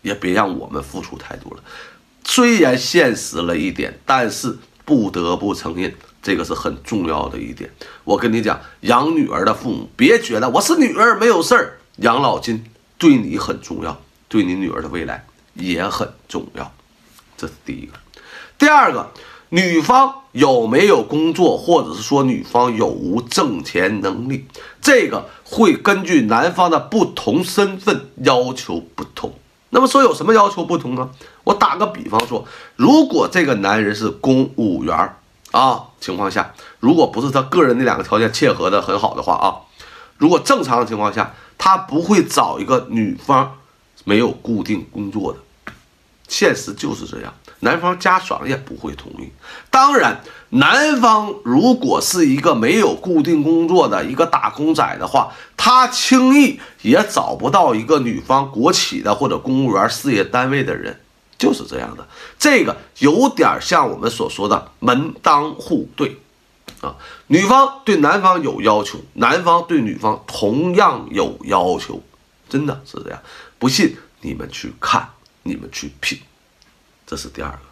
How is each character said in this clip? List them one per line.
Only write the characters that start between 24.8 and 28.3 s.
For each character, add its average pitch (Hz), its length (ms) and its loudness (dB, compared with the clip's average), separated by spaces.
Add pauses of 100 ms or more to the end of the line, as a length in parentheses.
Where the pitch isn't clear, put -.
个 - 200 -8 (160)
会 196 320 2
根 190 280 0
据 160 180 2
男 117 320 0
方 180 160 2
的 156 100 2
不 202 240 -2
同 - 400 -2
身 98 360 -2
份 - 380 -4
要 127 360 0